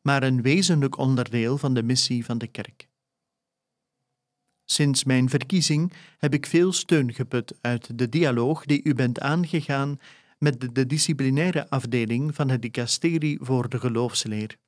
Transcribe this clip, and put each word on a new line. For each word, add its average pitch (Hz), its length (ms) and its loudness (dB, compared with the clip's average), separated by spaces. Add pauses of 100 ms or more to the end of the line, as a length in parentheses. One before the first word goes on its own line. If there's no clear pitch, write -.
maar 139 220 2
een 131 180 2
wezenlijk 147 560 2
onderdeel 123 600 0
van 139 160 0
de 117 100 0
missie 123 420 0
van 117 120 -4
de 113 100 -6
kerk. - 400 -14 (1800)
Sinds 143 340 2
mijn 131 260 4
verkiezing 156 640 0 (240)
heb 143 160 0
ik 139 120 -2
veel 175 280 2
steun 135 400 0
geput - 480 -6
uit 120 360 -4
de 123 120 0
dialoog 127 560 2
die 143 180 2
u 151 100 2
bent 123 260 0
aangegaan 143 800 -2 (400)
met 139 220 2
de, 123 100 -6
de 131 140 2
disciplinaire 147 840 0
afdeling 123 680 -2
van 139 140 0
het 123 120 0
dicasterie 147 800 -2
voor 127 280 0
de 131 100 -4
geloofsleer. 113 760 -2 (100)